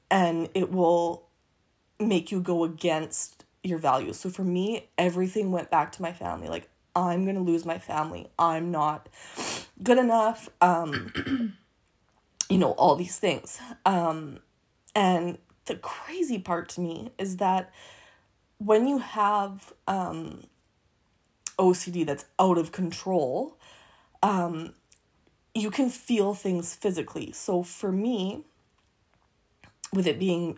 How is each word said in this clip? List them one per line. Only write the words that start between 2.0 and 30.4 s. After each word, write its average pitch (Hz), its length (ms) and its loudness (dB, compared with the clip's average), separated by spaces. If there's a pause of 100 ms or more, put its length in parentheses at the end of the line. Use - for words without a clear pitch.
you 196 80 0
go 175 240 0
against 160 800 -4 (200)
your 175 160 -2
values. 151 400 0
So 190 100 -8
for 190 160 -4
me, 185 420 -2 (100)
everything 185 540 0
went 175 180 -2
back 156 240 2
to - 80 -14
my 170 120 -4
family. 85 340 -8
Like, 85 220 -8 (260)
"I'm 180 300 2
gonna 190 160 -2
lose 165 240 0
my 165 120 -4
family. 165 520 -6 (100)
I'm 170 320 2
not 151 380 -2 (720)
good 240 140 6
enough." 226 520 2 (120)
Um, 185 960 0 (360)
<clears throat> - 560 -10
you 190 80 4
know, 151 140 4
all 151 240 6
these 180 240 -4
things. - 400 -2 (260)
Um, 160 540 0 (560)
and 180 420 2 (280)
the 214 100 -6
crazy 294 640 -6
part 175 300 -4
to - 120 -8
me 170 360 -8
is 190 200 -6
that 185 340 2 (840)
when 214 300 4
you 277 120 0
have, 202 720 0 (120)
um, 170 580 -4 (1160)
O 185 140 8
C 180 180 -4
D 170 140 -2
that's 143 180 -4 (160)
out 185 180 6
of 165 140 0
control, 180 840 -2 (640)
um, 175 540 0 (800)
you 214 140 -2
can 262 200 0
feel 208 440 0
things 180 400 -2
physically. 160 580 -4
So 180 300 -2
for 190 300 -6
me, 208 520 -2 (1500)
with 190 140 2
it - 100 2
being 175 400 0